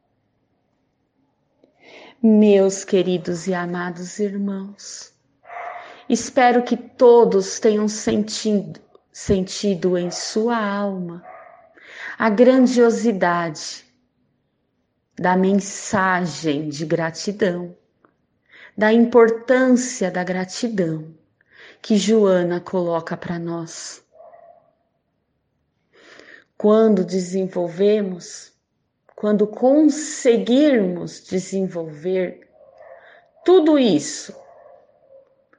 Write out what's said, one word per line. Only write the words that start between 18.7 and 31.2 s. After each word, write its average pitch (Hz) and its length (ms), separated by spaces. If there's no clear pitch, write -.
da 214 160
importância 233 1160
da 180 120
gratidão 180 920
que 220 160
Joana 185 640
coloca 175 560
para 170 220
nós. 170 680
Quando 214 480
desenvolvemos, 185 1500
quando 208 300
conseguirmos 233 1800